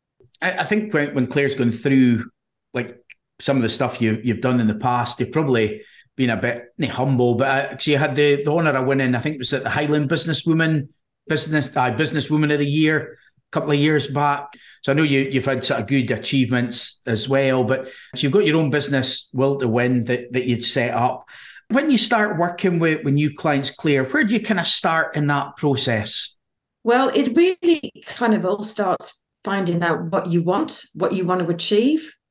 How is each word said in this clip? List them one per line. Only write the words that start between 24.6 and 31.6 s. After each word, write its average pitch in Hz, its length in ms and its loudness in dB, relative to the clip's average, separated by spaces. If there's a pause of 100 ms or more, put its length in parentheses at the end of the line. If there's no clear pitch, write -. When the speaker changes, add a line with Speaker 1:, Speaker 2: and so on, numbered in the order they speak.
Speaker 1:
of 160 60 -2
start 165 500 0
in 147 120 0
that 143 280 -2
process? 123 800 -2 (460)
Speaker 2:
Well, 247 240 2
it 262 280 0
really 339 720 2
kind 226 280 0
of 170 100 -2
all 208 180 -2
starts - 600 -4 (200)
finding 180 400 -2
out 165 280 -2
what 180 220 -2
you 170 100 2
want, 190 400 -2 (120)
what - 180 -2
you 185 120 -2
want 180 160 0
to 170 120 -2
achieve. 226 640 0 (140)